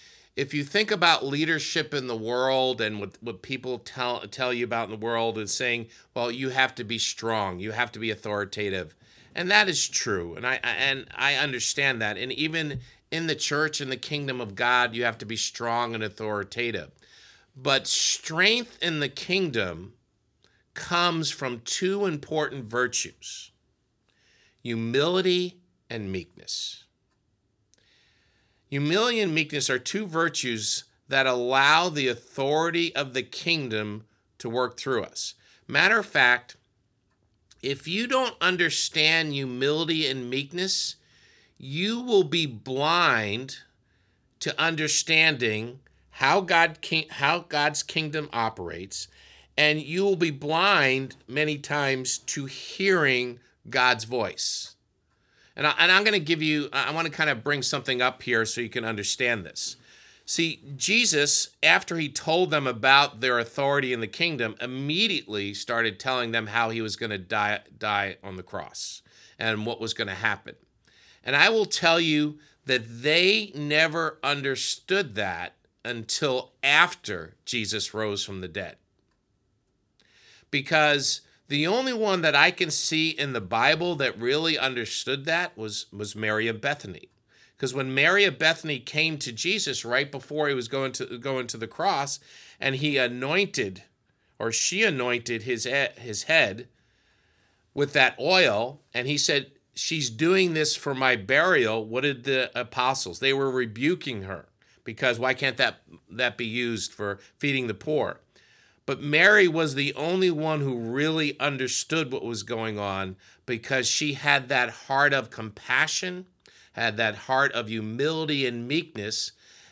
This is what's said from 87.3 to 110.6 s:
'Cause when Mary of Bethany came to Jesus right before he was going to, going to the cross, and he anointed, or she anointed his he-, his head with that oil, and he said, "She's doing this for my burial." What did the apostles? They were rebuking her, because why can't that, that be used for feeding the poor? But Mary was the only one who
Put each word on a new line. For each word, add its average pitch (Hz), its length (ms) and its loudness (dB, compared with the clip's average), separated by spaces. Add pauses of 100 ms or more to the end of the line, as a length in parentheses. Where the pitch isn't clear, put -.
'Cause 127 180 -4
when 131 180 -4
Mary 170 300 4
of 170 160 0
Bethany 156 400 0
came 151 400 -2
to 135 120 -6
Jesus 151 540 -4
right 135 260 -2
before 147 360 -4
he 139 80 0
was 120 120 -4
going 135 260 -4
to, 123 260 -8
going 131 260 -4
to 113 120 -10
the 113 100 -8
cross, 147 520 -2 (400)
and 135 180 -2
he 143 200 0
anointed, 127 880 0 (560)
or 113 120 -2
she 185 300 0
anointed 123 640 0
his 120 220 -2
he-, 135 300 0
his 110 280 -8
head 120 440 2 (1080)
with 143 180 0
that 131 260 6
oil, 139 640 4 (140)
and 123 120 -2
he 147 80 0
said, 143 360 0 (240)
"She's 147 340 -4
doing 170 460 2
this 151 200 0
for 139 200 -4
my 131 200 4
burial." 117 680 4
What 113 160 -2
did 135 220 -2
the 131 260 0 (100)
apostles? 123 600 -2
They 135 120 2
were 135 200 0
rebuking 123 720 -2
her, 95 240 -10 (360)
because 117 360 -2
why 127 160 0
can't 131 220 -2
that, 117 260 0 (260)
that 110 300 -4
be 120 80 -4
used 117 440 -4
for 101 280 -6 (180)
feeding 135 300 -2
the 104 80 -4
poor? 139 440 -2 (720)
But 135 100 -6
Mary 180 460 8
was 156 280 0
the 143 180 0
only 180 360 2
one 156 300 0
who 139 160 0